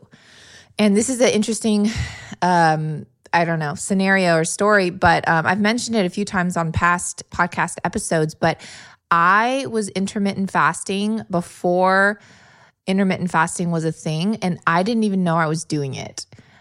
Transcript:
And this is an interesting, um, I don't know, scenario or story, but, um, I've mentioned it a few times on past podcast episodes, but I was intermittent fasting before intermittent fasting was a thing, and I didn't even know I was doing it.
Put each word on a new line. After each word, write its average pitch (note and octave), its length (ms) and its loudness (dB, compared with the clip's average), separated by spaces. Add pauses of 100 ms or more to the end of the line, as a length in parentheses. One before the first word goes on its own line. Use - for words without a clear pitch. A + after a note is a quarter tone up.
(800)
And G#3 160 6
this G#3 120 2
is B3+ 120 -4
an A#3+ 80 6
interesting, G#3+ 600 0 (520)
um, D#3 640 2 (260)
I E3+ 120 2
don't E3 160 -2
know, D3+ 160 -4
scenario F#3+ 600 2
or D#3+ 80 2
story, G3+ 460 2
but, E3+ 380 2
um, D#3+ 180 2
I've F#3 140 2
mentioned A3+ 360 0
it G3+ 100 2
a F3 40 -4
few G3+ 140 -4
times F3+ 320 -2
on E3 160 -2
past F3 580 0
podcast F3 540 -2
episodes, E3 500 -2
but E3 260 -2 (520)
I G#3+ 560 4
was A3 200 -4
intermittent G3 640 -4
fasting G3 760 -2
before F#3 920 0 (640)
intermittent F#3+ 440 0
fasting E3+ 420 -2
was D#3+ 120 -2
a D#3+ 60 -2
thing, E3 460 -4
and F3+ 320 -4
I F3 160 2
didn't A3+ 180 0
even G3 220 0
know E3 120 0
I E3 100 0
was D#3+ 180 -4
doing C#3+ 300 -6
it. - 320 -12 (340)